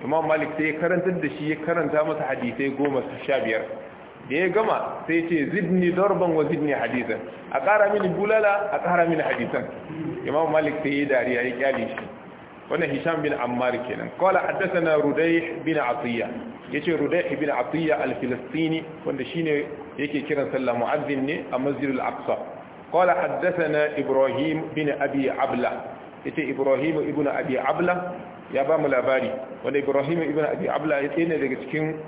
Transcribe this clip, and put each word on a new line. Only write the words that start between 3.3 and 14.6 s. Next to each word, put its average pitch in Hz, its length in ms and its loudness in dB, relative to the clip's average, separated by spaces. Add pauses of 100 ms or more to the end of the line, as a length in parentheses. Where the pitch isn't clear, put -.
biyar. 113 220 0 (680)
Da 127 80 0
ya 185 120 4
gama, 175 580 0
sai 165 160 2
ya 165 60 -2
ce, 151 220 2
"Zidni 180 420 2
darban 180 420 4
wa 156 100 4
zidni 147 280 0
hadisan." 117 460 0 (340)
A - 80 2
ƙara 208 320 6
mini 196 160 2
bulala, 202 640 2
a - 60 0
ƙara 175 300 4
mini 156 140 2
hadisan. 123 420 0 (600)
Imam 151 260 2
Malik 151 300 2
sai 139 80 0
ya 143 60 0
yi 143 100 2
dariya, 123 360 2
ya 127 140 0
kyale 123 320 0
shi. - 160 -8 (680)
Wannan 156 220 0
Hisham 160 300 0
bin 147 100 0
Ammar 123 400 0 (160)
kenan. 113 220 -6 (100)
Qala 185 260 4
haddathana 180 560 0